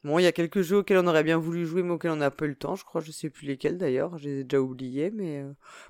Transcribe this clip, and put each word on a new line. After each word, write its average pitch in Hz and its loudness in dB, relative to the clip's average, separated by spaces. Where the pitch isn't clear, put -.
Bon, 147 2
il 180 6
y 180 8
a 165 6
quelques 175 0
jeux 180 2
auxquels 190 4
on 175 4
aurait 156 6
bien 160 4
voulu 170 -2
jouer, 165 -2
mais 175 -2
auxquels 165 -2
on 156 -2
n'a 143 2
pas - -6
eu 147 0
le 139 -6
temps. 165 -6
Je - -12
crois, - -6
je 156 -8
sais 156 -10
plus 143 -18
lesquels 147 -2
d'ailleurs. 156 -2
J'ai 139 -6
déjà 135 2
oublié, 131 -4
mais, 175 -6
euh... 139 -10